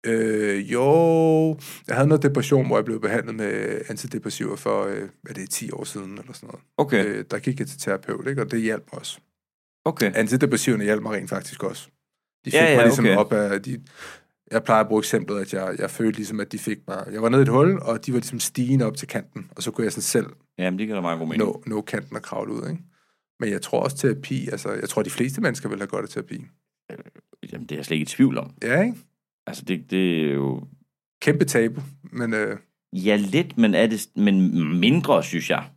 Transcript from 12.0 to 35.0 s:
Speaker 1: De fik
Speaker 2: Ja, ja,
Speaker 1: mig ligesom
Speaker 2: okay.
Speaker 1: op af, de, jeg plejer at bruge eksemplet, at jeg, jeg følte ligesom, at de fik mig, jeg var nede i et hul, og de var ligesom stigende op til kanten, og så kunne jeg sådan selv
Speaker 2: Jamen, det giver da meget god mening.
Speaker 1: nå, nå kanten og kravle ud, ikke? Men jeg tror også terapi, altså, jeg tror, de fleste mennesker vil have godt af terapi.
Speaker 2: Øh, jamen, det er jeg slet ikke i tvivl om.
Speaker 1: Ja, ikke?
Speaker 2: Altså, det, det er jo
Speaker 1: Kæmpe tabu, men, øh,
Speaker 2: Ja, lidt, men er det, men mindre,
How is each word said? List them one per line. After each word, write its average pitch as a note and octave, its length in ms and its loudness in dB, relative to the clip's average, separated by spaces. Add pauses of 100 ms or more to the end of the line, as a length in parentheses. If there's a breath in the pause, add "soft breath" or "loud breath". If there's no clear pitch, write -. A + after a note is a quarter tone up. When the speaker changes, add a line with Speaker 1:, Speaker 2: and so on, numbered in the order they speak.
Speaker 1:
De C3 60 -6
fik - 20 -2
Speaker 2:
Ja, D#3+ 160 6
ja, C#3+ 60 8
Speaker 1:
mig A#2+ 100 8
ligesom C3 200 6
Speaker 2:
okay. G2 120 6
Speaker 1:
op G#2+ 160 2
af, G2+ 300 0
de, C3 200 -10 (680 loud breath)
jeg A2+ 120 0
plejer A2 180 6
at G#2 60 2
bruge G#2+ 120 4
eksemplet, G#2 420 -2
at F#2+ 120 -8
jeg, F#2+ 260 -4
jeg G2 100 -4
følte A2 280 -2
ligesom, G#2+ 220 -8
at G2+ 120 -8
de G#2+ 80 -8
fik G#2 180 -6 (100)
mig, F#2+ 240 -8
jeg G#2+ 100 -4
var A2+ 80 4
nede C3 120 6
i - 20 8
et - 60 6
hul, D#3+ 320 6
og A#2 240 -4
de B2+ 80 -4
var B2 60 2
ligesom A#2 200 -8
stigende B2+ 460 2
op G#2+ 120 -4
til - 100 -12
kanten, - 480 -10
og F#2 80 -10
så A2+ 80 -4
kunne A#2 120 -4
jeg G#2 80 0
sådan - 100 -8
selv - 260 0 (300)
Speaker 2:
Jamen, F#2 220 0
det G#2+ 80 -2
giver G#2+ 80 -4
da F#2+ 60 -2
meget E2+ 180 -2
god D#2+ 80 -4
mening. F#2 220 0
Speaker 1:
nå, - 180 -8
nå G#2+ 140 -4
kanten - 340 -8
og A2 60 -8
kravle G#2+ 320 -8
ud, A#2 160 -8
ikke? E3+ 140 -8 (560)
Men A2+ 120 -2
jeg G2+ 100 -4
tror - 220 0
også C#3 140 -2
terapi, - 520 -2
altså, G#2 220 -6
jeg - 180 -6
tror, G#2+ 140 0
de F#2+ 60 -4
fleste C3+ 320 -4
mennesker A#2 280 -2
vil G#2 80 -6
have G2 100 -6
godt G2+ 160 -6
af G2+ 60 -10
terapi. A2+ 360 -10 (460)
Speaker 2:
Øh, - 60 -14 (540)
jamen, - 160 -12
det D2 80 -8
er D2+ 40 -6
jeg C#2+ 60 -10
slet D#2+ 100 -2
ikke D#2 80 0
i - 20 -2
tvivl B2+ 320 2
om. - 160 -8 (100)
Speaker 1:
Ja, B2+ 180 2
ikke? A#3 160 0 (500)
Speaker 2:
Altså, - 180 -12
det, - 260 -6
det F2 380 2
er C#2 40 0
jo C#2 340 -2 (540)
Speaker 1:
Kæmpe C#3 240 2
tabu, A#2 360 0 (300)
men, A#2 220 -4
øh, G#2+ 240 -2 (360)
Speaker 2:
Ja, G2 220 2
lidt, G#2 420 0
men A2 180 6
er G#2+ 120 6
det, G#2+ 280 -2
men F#2+ 500 4 (140)
mindre, B2 440 4